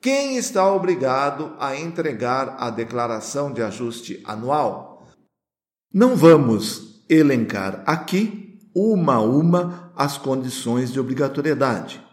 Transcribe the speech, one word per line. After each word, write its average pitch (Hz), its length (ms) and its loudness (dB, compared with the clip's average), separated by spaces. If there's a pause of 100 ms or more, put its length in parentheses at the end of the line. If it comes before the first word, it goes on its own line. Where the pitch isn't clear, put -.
quem 269 320 0
está 196 340 0
obrigado 143 880 0
a 135 160 -4
entregar 135 840 -4
a 123 100 -4
declaração 117 800 -6
de 117 120 -4
ajuste 113 600 -8
anual? 117 880 -6 (800)
Não 247 240 4
vamos 143 960 4
elencar 117 760 2
aqui, 185 720 -4 (120)
uma 180 440 2
a 113 60 4
uma, 170 760 0
as 143 200 -2
condições 127 760 -4
de 135 60 -2
obrigatoriedade 131 1000 -2 (140)